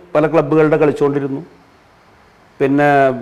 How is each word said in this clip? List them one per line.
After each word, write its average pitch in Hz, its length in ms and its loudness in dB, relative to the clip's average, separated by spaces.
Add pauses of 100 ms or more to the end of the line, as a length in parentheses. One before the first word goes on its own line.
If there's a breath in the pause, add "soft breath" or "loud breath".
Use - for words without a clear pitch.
(160)
പല 156 160 2
ക്ലബ്ബുകളുടെ 156 500 2
കളിച്ചുകൊണ്ടിരുന്നു. 143 600 -2 (1200)
പിന്നെ, 143 280 0 (340)